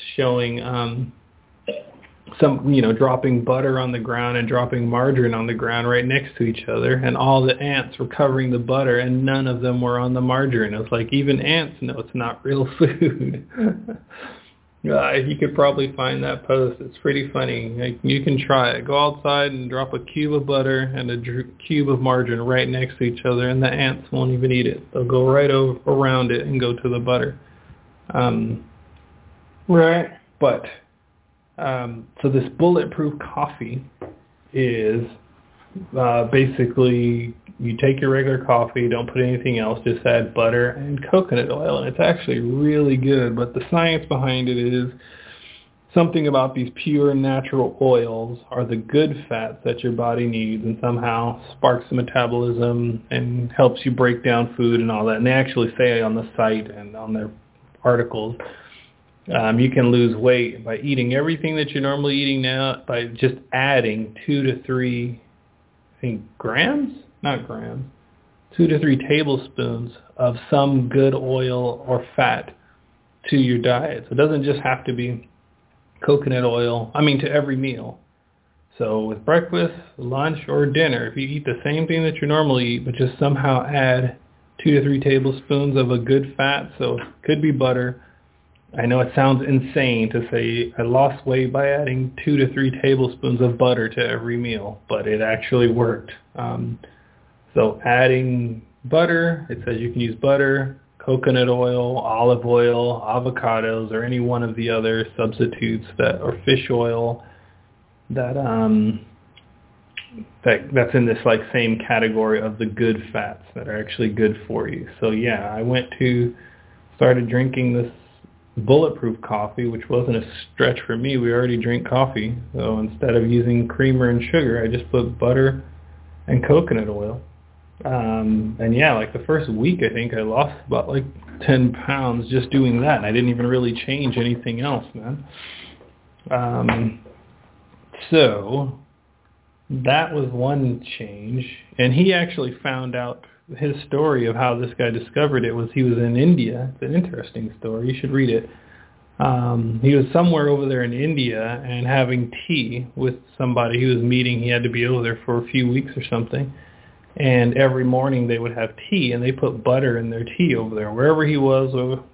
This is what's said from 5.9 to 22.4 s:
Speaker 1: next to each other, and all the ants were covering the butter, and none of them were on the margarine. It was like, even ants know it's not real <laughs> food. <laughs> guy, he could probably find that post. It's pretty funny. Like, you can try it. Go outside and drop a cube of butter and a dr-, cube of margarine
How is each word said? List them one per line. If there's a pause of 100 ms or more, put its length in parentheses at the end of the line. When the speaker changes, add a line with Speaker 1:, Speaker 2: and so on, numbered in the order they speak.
Speaker 1:
next
to
each
other,
and
all
the
ants
were
covering
the
butter,
and
none
of
them
were
on
the
margarine.
It
was
like,
even
ants
know
it's
not
real
<laughs>
food. (100)
<laughs> (880)
guy,
he
could
probably
find
that
post.
It's
pretty
funny.
Like,
you
can
try
it.
Go
outside
and
drop
a
cube
of
butter
and
a
dr-, (160)
cube
of
margarine